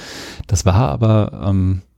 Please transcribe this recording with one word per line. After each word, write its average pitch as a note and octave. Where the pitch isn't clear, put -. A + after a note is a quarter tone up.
Das -
war F2+
aber... A2
Ähm, F#2+